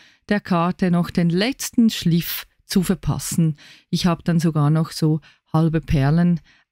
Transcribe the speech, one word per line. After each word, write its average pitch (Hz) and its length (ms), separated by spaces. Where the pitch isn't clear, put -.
der 208 140
Karte 175 500
noch 175 180
den 170 200
letzten 226 600
Schliff - 560
zu 190 180
verpassen. 160 720
Ich 175 160
habe 170 180
dann 170 160
sogar 151 300
noch 160 220
so 156 300
halbe 160 300
Perlen 165 580